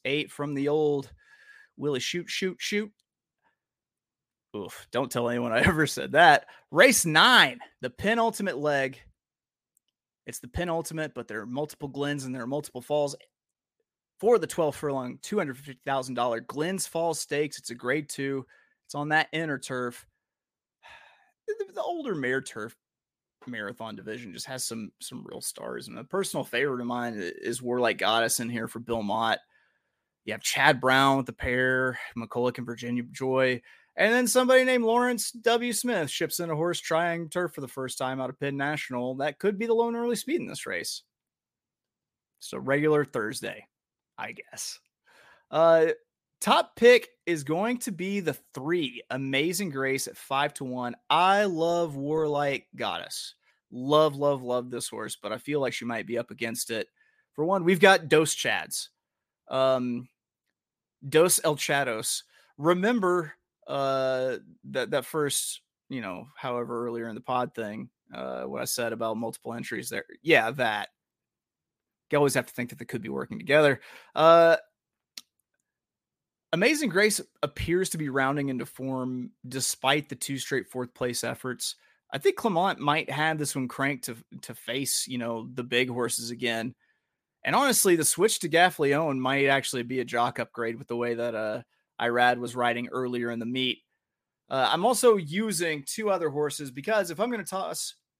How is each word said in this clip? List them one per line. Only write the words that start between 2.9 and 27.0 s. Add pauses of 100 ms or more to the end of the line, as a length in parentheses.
Oof,
don't
tell
anyone
I
<laughs>
ever
said
that. (240)
Race
nine, (220)
the
penultimate
leg. (1300)
It's
the
penultimate,
but
there
are
multiple
Glens
and
there
are
multiple
falls (1040)
for
the
twelve
furlong,
two
hundred
fifty
thousand
dollar
Glens
Falls
Stakes.
It's
a
grade
two. (400)
It's
on
that
inner
turf. (800)
<sighs>
The,
the
older
mare
turf (720)
marathon
division
just
has
some,
some
real
stars.
And
a
personal
favorite
of
mine